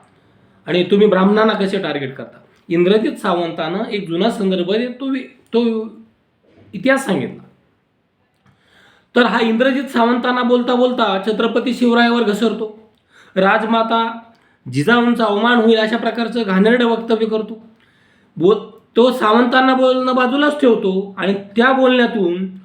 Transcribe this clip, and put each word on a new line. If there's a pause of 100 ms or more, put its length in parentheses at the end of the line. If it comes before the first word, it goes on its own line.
(640)
आणि
तुम्ही
ब्राह्मणांना
कसे
टार्गेट
करता?" (300)
इंद्रजित
सावंतानं
एक
जुना
संदर्भ
देत (100)
तो
वि-,
तो (880)
इतिहास
सांगितला. (1700)
तर
हा
इंद्रजित
सावंतांना
बोलता
बोलता
छत्रपती
शिवरायावर
घसरतो, (440)
राजमाता (520)
जिजाऊंचा
अवमान
होईल
अशा
प्रकारचं
घाणेरडं
वक्तव्य
करतो. (720)
बो-, (400)
तो
सावंतांना
बोलणं
बाजूलाच
ठेवतो
आणि
त्या
बोलण्यातून